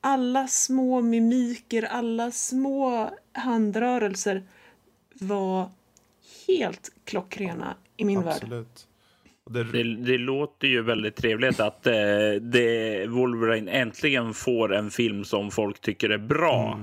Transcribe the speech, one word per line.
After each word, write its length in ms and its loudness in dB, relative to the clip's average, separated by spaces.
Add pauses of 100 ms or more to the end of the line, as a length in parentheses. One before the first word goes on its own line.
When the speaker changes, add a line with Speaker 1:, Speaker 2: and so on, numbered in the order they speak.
Speaker 1:
alla 460 0
små 540 2
mimiker, 800 2
alla 480 -2
små 800 -2 (220)
handrörelser 1080 0 (720)
var 560 -2 (800)
helt 420 -2 (140)
klockrena 720 -8 (200)
i 80 -4
min 180 2
värld. 200 0
Speaker 2:
Absolut. 460 -12 (560)
Och 80 -16
det 120 -2
Speaker 3:
Det, 320 -2
det 220 2
låter 500 -2
ju 140 4
väldigt 340 -2
trevligt 440 2
att, 260 0
eh, 60 4 (480)
det, 680 2
Wolverine 600 2
äntligen 640 0
får 400 0
en 160 0
film 340 -2
som 260 -2
folk 300 -4
tycker 300 -2
är 80 0
bra. 640 0